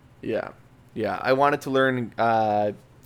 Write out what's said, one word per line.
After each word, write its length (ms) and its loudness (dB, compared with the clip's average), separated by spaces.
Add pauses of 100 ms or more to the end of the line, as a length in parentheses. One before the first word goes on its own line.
(240)
Yeah. 300 -6 (420)
Yeah. 260 -4
I 140 2
wanted 280 2
to 80 -8
learn, 460 0
uh, 560 2 (340)